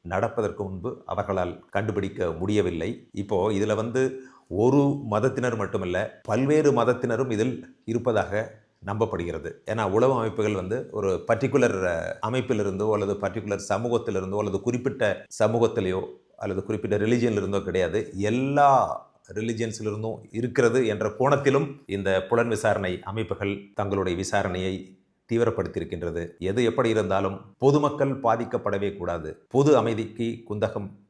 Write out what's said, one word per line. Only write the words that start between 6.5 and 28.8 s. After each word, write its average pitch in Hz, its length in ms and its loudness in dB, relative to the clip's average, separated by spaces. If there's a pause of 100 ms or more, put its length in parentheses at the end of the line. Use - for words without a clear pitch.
மதத்தினரும் 120 600 2
இதில் 117 440 -2 (100)
இருப்பதாக 107 680 0 (340)
நம்பப்படுகிறது. 87 680 -2 (140)
ஏன்னா 110 260 -2
உளவு 123 220 4
அமைப்புகள் 110 400 0
வந்து 98 380 -4
ஒரு 98 360 -2
பர்டிகுலர், 117 580 2
அஹ், 85 300 -2 (120)
அமைப்பிலிருந்தோ 107 640 0
அல்லது 101 220 0
பர்டிகுலர் 101 560 -4
சமூகத்திலிருந்தோ 104 680 -2
அல்லது 98 240 -2
குறிப்பிட்ட 120 640 -2 (180)
சமூகத்திலேயோ 110 640 2 (320)
அல்லது 98 240 -4
குறிப்பிட்ட 104 340 -2
ரிலிஜியன்ல 117 340 2
இருந்தோ 98 300 0
கிடையாது, 90 540 -2
எல்லா 135 540 2 (640)
ரிலிஜியன்ஸ்ல 113 480 -4
இருந்தும் 107 500 -6
இருக்கிறது 120 560 2
என்ற 107 200 0 (120)
கோணத்திலும் 139 680 4
இந்த 95 440 0
புலன் 117 180 4
விசாரணை 101 540 0
அமைப்புகள் 101 720 -4
தங்களுடைய 98 420 0
விசாரணையை 95 800 -2 (320)
தீவிரப்படுத்தியிருக்கின்றது. 85 1080 -2
எது 101 260 0
எப்படி 113 260 2
இருந்தாலும் 98 520 0 (160)
பொதுமக்கள் 143 640 2
பாதிக்கப்படவே 101 800 -2